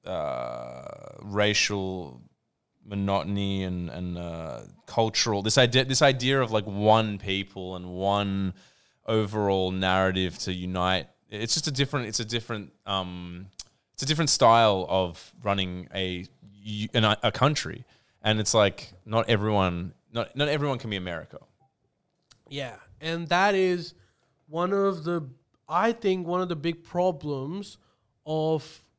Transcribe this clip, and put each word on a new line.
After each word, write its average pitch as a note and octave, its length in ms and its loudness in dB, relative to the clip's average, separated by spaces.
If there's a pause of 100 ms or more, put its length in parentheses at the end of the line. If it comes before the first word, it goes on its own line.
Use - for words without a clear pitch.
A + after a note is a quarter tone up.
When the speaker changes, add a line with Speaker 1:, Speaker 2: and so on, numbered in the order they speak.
Speaker 1:
uh, B1 760 -6 (380)
racial G2 1000 0 (640)
monotony G2 800 0
and, F2+ 260 -4
and, F2+ 280 -6
uh, E2 440 -8 (260)
cultural, A2 540 0
this G#2+ 160 2
idea, B2+ 280 4
this C3 160 2
idea C3 400 4
of, A2+ 100 0
like, G#2+ 140 0
one G#2+ 520 4
people F#2+ 580 -6
and F2+ 180 -12
one G2 600 0 (520)
overall G2+ 680 0
narrative F#2 680 0
to F#2+ 140 -4
unite. F2+ 540 -2 (220)
It's G#2+ 240 -4
just - 140 -2
a D#3 40 -4
different, C3+ 360 -2
it's G#2 120 -4
a A#2 60 -4
different, G#2+ 480 -6 (120)
um, F2+ 640 -6 (460)
it's - 100 -6
a - 20 -2
different D3+ 240 2
style A2+ 600 6
of F2 440 -2 (100)
running F#2 500 -2
a, F#2 320 -4 (380)
u-, G#2 300 -6
an, A2+ 120 4
a G#2+ 260 2
country. C3+ 540 0 (380)
And G#2+ 160 2
it's G#2+ 140 0
like, G2+ 400 4 (120)
not A2 240 0
everyone, F#2+ 640 2 (180)
not, A2+ 240 -6
not C#3+ 120 0
everyone C#3+ 320 0
can A#2 100 -8
be G#2 60 -4
America. F2+ 440 -8 (1080)
Speaker 2:
Yeah. C#3 260 -8 (260)
And E3 280 -4
that F#3+ 240 4
is F3+ 400 0 (540)
one E3+ 260 0
of G3 300 0
the, E3+ 180 -2 (460)
I F#3+ 240 2
think, F#3+ 340 0
one F3+ 160 0
of F3+ 80 -4
the E3+ 60 -2
big E3 280 -4
problems E3 960 -4 (480)
of D#3 580 -2 (160)